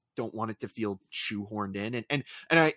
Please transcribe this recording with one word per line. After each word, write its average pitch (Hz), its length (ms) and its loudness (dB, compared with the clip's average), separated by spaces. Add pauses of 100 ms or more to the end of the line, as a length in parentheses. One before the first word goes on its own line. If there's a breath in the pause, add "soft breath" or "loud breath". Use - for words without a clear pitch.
(160)
don't 120 180 -6
want 110 160 -4
it 107 100 -10
to 113 80 -8
feel 101 320 -4 (120)
shoehorned 104 640 -4
in, 107 180 -4
and, 117 160 -4
and, 139 140 0 (260 loud breath)
and 165 80 8
I, 156 180 8